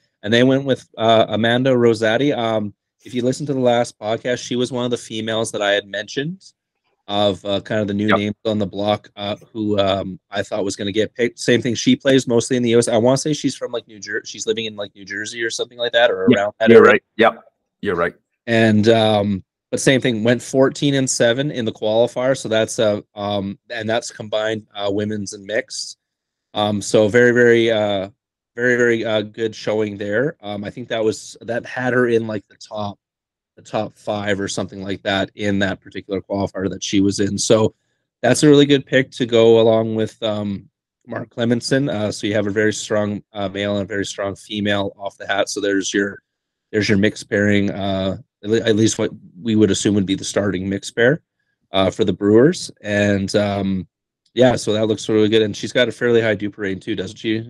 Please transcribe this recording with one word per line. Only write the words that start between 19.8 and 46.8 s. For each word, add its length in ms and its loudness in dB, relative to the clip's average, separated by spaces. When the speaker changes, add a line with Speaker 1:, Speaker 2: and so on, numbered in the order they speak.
Speaker 1:
same 180 4
thing, 240 -2
went 180 2
fourteen 520 0
and 160 0
seven 420 0
in 140 -6
the 80 -4
qualifier. 640 0
So 100 -10
that's, 320 -2
uh, 220 0
um, 440 -6
and 200 -8
that's 220 -2
combined, 640 -6
uh, 160 -6
women's 440 -4
and 120 -18
mixed. 520 -8
Um, 280 -2
so 280 2
very, 220 4
very, 380 4
uh, 400 -2
very, 220 0
very, 260 2
uh, 200 -2
good 300 -6
showing 440 -4
there. 420 -4
Um, 240 -10
I 60 -8
think 180 -14
that 160 -4
was, 380 -4
that 240 -8
had 280 -4
her 140 4
in, 200 0
like, 200 -8
the 80 -20
top, 420 -12
the 40 -20
top 360 -8
five 420 -4
or 80 -4
something 360 -8
like 180 -8
that 340 -2
in 240 -2
that 220 -2
particular 400 -8
qualifier 480 -4
that 120 -12
she 200 0
was 180 0
in. 180 -2
So 380 2
that's 220 2
a 40 8
really 200 8
good 180 2
pick 260 0
to 140 -4
go 340 6
along 360 2
with, 280 -6
um, 460 -6
Mark 300 -10
Clemenson. 560 0
Uh, 220 -4
so 120 -8
you 100 0
have 120 0
a 40 -4
very 200 2
strong, 500 -4
uh, 160 -6
male 240 -4
and 100 -2
a 20 -10
very 200 -4
strong 280 -6
female 640 -4
off 220 -12
the 100 -16
hat. 220 0
So 100 -6
there's 340 0
your, 260 0
there's 160 0